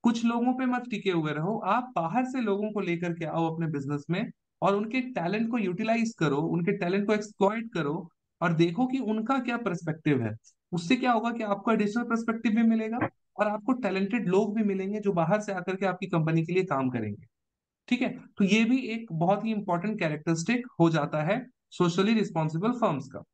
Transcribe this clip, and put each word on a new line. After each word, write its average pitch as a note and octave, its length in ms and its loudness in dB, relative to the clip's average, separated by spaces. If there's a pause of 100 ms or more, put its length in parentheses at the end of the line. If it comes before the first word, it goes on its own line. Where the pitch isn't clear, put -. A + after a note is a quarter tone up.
कुछ A#3 240 2
लोगों A#3+ 280 2
पे B3+ 120 -2
मत B3 240 -2
टिके F#3+ 220 -2
हुए D#3 220 0
रहो, F3+ 240 -2
आप A3 380 -2
बाहर F3+ 300 0
से B3+ 160 -6
लोगों G#3 300 -2
को G#3 80 -4
लेकर F3 340 -2
के E3 120 -6
आओ E3 280 -2
अपने E3 140 -2
business C#3+ 420 -4
में G3+ 220 -2 (300)
और F#3+ 140 4
उनके A3+ 260 -2
talent A3 500 -2
को B3 60 -2
utilize A3 640 -2
करो, C#3+ 180 2
उनके E3+ 400 0
talent G3 300 0
को A3 60 2
exploit G#3 600 0
करो E3 380 -4 (300)
और F3 120 2
देखो E3+ 340 2
कि C4 120 -2
उनका A3 400 0
क्या A#3+ 180 -4
perspective D#3 640 -2
है। A2 140 -4 (360)
उससे F3 240 2
क्या B3 160 0
होगा A#3 200 2
कि A3+ 120 -4
आपको G3+ 280 0
additional G#3 320 2
perspective A3+ 480 0
भी A3+ 120 4
मिलेगा A3+ 360 2 (400)
और G#3 80 2
आपको G#3+ 240 -2
talented G3 560 0
लोग G3+ 280 2
भी A3 80 2
मिलेंगे G3 360 -2
जो G3+ 140 0
बाहर E3+ 280 2
से G3+ 120 -4
आकर F#3 220 -4
के F#3+ 100 -6
आपकी F3+ 220 -2
company E3 380 2
के F3 80 -6
लिए F#3 100 2
काम C3+ 260 0
करेंगे, G#2+ 360 -4 (600)
ठीक B3 140 0
है? A3+ 180 -2 (180)
तो G#3 60 4
ये G#3 200 6
भी B3 140 4
एक A3+ 340 -4
बहुत F3 340 2
ही A3+ 60 0
important F#3+ 480 -2
characteristic E3 680 -2 (120)
हो E3 100 8
जाता D3+ 340 0
है G#3 240 0 (340)
socially F#3+ 320 4
responsible E3+ 600 0 (100)
firms C3+ 240 0
का। - 160 -14 (100)